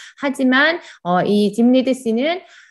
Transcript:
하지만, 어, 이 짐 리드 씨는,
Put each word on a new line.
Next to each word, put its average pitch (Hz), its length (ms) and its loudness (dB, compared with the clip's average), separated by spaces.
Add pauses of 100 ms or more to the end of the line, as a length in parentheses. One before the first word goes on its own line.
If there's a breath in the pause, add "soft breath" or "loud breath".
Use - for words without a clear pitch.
(200 loud breath)
하지만, 277 600 0 (220 loud breath)
어, 175 180 0
이 208 320 0
짐 233 180 2
리드 262 220 2
씨는, 262 480 -4 (300 soft breath)